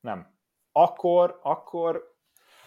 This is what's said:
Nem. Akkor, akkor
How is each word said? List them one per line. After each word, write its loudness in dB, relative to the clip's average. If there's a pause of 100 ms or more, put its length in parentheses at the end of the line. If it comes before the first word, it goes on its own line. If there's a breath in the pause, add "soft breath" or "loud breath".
Nem. -12 (340)
Akkor, 2
akkor -6 (520 loud breath)